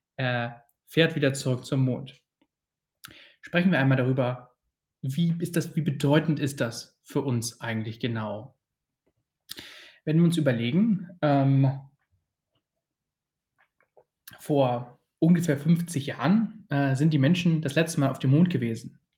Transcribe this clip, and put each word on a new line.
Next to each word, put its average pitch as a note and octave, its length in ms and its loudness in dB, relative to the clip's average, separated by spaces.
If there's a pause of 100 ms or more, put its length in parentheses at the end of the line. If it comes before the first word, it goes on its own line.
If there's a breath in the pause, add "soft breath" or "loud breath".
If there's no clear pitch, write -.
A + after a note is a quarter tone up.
(180)
äh, B2 320 -4 (380)
fährt D#3+ 280 2
wieder C#3 180 0
zurück B2+ 320 -4
zum C3 200 0
Mond. C3 340 -6 (1200 loud breath)
Sprechen F3+ 300 0
wir C#3 80 2
einmal C3+ 180 4
darüber, B2+ 580 -2 (460)
wie E3 380 -2
ist E3+ 160 -4
das, D#3 200 -4
wie D#3 60 -2
bedeutend D3 580 0
ist C#3 200 -6
das - 440 -8
für - 180 -4
uns A#2+ 400 -6
eigentlich A2 400 -8
genau? A2 560 -8 (1500 loud breath)
Wenn D#3 140 0
wir E3+ 80 6
uns E3 120 2
überlegen, C#3+ 720 0 (140)
ähm, C3+ 580 2 (2500)
vor B2+ 600 -2 (200)
ungefähr E3 380 4
fünfzig D#3 500 0
Jahren, F#3+ 600 0
äh, C#3 260 0
sind D3+ 160 2
die D3+ 80 2
Menschen D#3+ 420 2
das C#3 140 -4
letzte E3 240 0
Mal C#3 100 2
auf C3 100 -8
dem C3+ 120 2
Mond E3+ 180 6
gewesen. A#2 500 -6 (180)